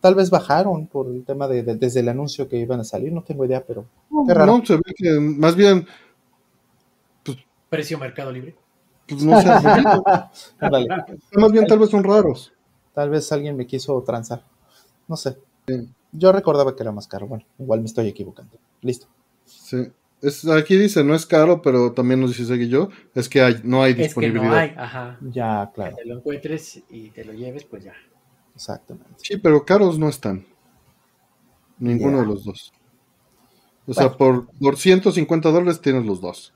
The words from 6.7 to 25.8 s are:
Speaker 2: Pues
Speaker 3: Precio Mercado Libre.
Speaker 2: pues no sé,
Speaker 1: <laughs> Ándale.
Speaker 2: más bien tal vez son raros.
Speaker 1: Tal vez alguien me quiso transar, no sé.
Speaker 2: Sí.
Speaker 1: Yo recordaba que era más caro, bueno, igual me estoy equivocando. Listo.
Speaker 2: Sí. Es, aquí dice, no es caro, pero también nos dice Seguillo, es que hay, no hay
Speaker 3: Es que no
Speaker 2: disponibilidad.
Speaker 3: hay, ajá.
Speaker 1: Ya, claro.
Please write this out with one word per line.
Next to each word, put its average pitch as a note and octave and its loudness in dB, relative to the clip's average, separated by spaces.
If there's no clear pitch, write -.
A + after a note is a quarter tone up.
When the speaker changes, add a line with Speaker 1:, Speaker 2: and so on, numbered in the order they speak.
Speaker 2:
Pues C3 -14
Speaker 3:
Precio D3+ -6
Mercado C3+ -12
Libre. C3 -16
Speaker 2:
pues C#3+ -6
no D#3+ 6
sé, F3+ 4
Speaker 1:
<laughs> G3+ 2
Ándale. C#3 0
Speaker 2:
más G#3+ 4
bien G#3+ 4
tal G#3+ 4
vez G#3+ 4
son G#3 0
raros. F#3+ 0
Speaker 1:
Tal D3 -4
vez D3+ -4
alguien D3 -6
me B2 -8
quiso C3 -6
transar, A#2 -8
no E3 -8
sé. C3 -8
Speaker 2:
Sí. B2+ -8
Speaker 1:
Yo F3 4
recordaba C#3+ 0
que - -10
era A2 -6
más G#2 -14
caro, G2+ -12
bueno, A2 -14
igual A2+ -4
me A2+ -8
estoy A2+ -4
equivocando. - -14
Listo. - -8
Speaker 2:
Sí. - -12
Es, C#3+ -4
aquí D#3+ 2
dice, G3+ 2
no C#3+ 2
es D#3+ -2
caro, E3 4
pero B2 2
también B2+ 0
nos B2+ 0
dice A#2+ -6
Seguillo, B2 -2
es A#2+ -4
que C#3 2
hay, B2 4
no B2+ 2
hay C3 4
Speaker 3:
Es A#2+ 0
que A#2+ -2
no - 0
Speaker 2:
disponibilidad. A2+ 0
Speaker 3:
hay, D#3 0
ajá. B2 -14
Speaker 1:
Ya, A2 -4
claro. F#2+ -12